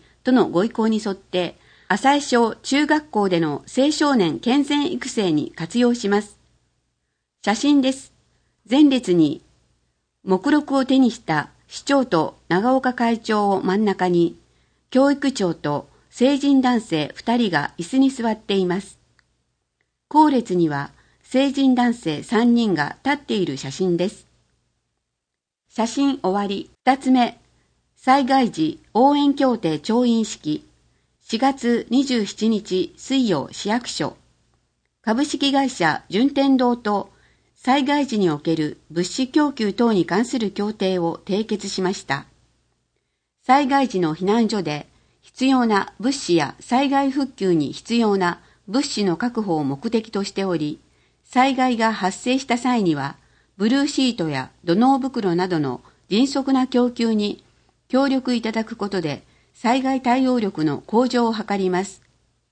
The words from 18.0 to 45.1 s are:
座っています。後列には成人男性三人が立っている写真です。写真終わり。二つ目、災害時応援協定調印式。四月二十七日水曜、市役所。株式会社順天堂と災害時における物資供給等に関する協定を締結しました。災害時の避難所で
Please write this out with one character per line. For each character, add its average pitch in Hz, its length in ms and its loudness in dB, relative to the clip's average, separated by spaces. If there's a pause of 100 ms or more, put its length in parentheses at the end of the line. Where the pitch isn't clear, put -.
座 233 200 -4
っ 214 60 -2
て 208 200 -4
い 190 100 0
ま 180 160 -2
す。 - 160 -16 (1080)
後 302 220 6
列 240 260 0
に 170 140 2
は 143 220 -6 (320)
成 269 280 2
人 269 240 2
男 240 180 2
性 156 300 -6
三 240 320 2
人 226 180 2
が 147 300 -2
立 277 120 0
っ 285 40 -6
て 247 160 -8
い 190 100 0
る 139 120 -4
写 139 140 -10
真 180 260 0
で 180 120 -2
す。 - 160 -16 (1400)
写 220 180 -4
真 277 360 -2
終 185 80 0
わ 202 160 -2
り。 196 220 -8 (160)
二 262 120 4
つ 262 140 0
目、 247 280 2 (580)
災 269 280 2
害 262 240 2
時 156 300 -4 (140)
応 269 220 4
援 285 180 2
協 262 240 0
定 156 220 -2
調 233 260 0
印 226 200 2
式。 - 400 -8 (560)
四 - 180 -6
月 254 500 0
二 254 160 2
十 233 200 0
七 214 240 -4
日 190 480 -2
水 262 300 -2
曜、 147 240 -2
市 - 180 -8
役 233 200 -4
所。 - 260 -6 (880)
株 226 240 -2
式 277 260 -2
会 269 180 0
社 156 400 -2
順 240 200 0
天 277 260 2
堂 240 220 2
と 208 340 -4 (540)
災 269 180 2
害 285 220 0
時 226 140 -4
に 185 100 2
お 151 80 -2
け 160 180 -2
る 151 240 -4 (120)
物 175 180 -4
資 262 180 -4
供 294 240 0
給 214 220 -4
等 233 180 2
に 180 140 2
関 196 200 -2
す 262 120 -4
る 208 140 -4
協 202 200 -4
定 190 280 -2
を 165 260 -4
締 208 220 -4
結 202 200 -6
し 190 140 -6
ま 185 120 -2
し - 100 -14
た。 139 240 -8 (1120)
災 277 260 2
害 277 200 2
時 185 120 -4
の 160 160 0
避 185 80 -8
難 214 240 2
所 208 140 -2
で 151 240 -6 (380)